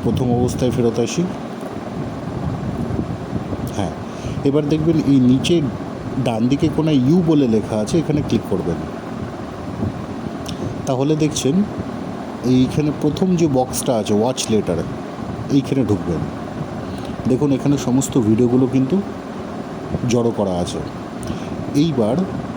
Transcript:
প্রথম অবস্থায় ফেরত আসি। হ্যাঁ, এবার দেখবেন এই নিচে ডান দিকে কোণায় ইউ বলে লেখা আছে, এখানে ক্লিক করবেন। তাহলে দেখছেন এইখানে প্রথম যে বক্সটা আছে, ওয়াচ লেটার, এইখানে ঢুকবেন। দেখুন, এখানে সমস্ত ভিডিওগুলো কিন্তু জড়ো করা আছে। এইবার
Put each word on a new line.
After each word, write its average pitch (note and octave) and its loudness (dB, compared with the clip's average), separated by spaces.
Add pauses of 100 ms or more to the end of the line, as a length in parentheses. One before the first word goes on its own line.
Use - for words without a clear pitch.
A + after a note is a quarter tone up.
প্রথম B2 2 (120)
অবস্থায় B2 2
ফেরত A#2 2
আসি। E3+ 0 (2500)
হ্যাঁ, F2 -2 (560)
এবার D3+ 4
দেখবেন D#3 2 (140)
এই C3+ 8 (120)
নিচে C3+ 4 (680)
ডান A#2 0 (100)
দিকে C#3+ 2
কোণায় D#3 4
ইউ E3 6 (100)
বলে D3 6
লেখা G#2+ 0
আছে, G#2+ 0
এখানে D3 2
ক্লিক - 2
করবেন। E2+ 0 (2000)
তাহলে C#3 2 (100)
দেখছেন D3 0 (1000)
এইখানে D3 2 (120)
প্রথম D3+ 2 (120)
যে E3+ 4 (100)
বক্সটা B2+ 0
আছে, G#2 0
ওয়াচ B2+ 0 (120)
লেটার, F#2 2 (800)
এইখানে C3+ 2
ঢুকবেন। E2+ 0 (1080)
দেখুন, C3 4
এখানে C#3+ 2 (120)
সমস্ত C3 2 (140)
ভিডিওগুলো B2 6 (100)
কিন্তু C3+ 2 (1160)
জড়ো A#2 4
করা G2 2 (100)
আছে। - -4 (1040)
এইবার B2 2 (420)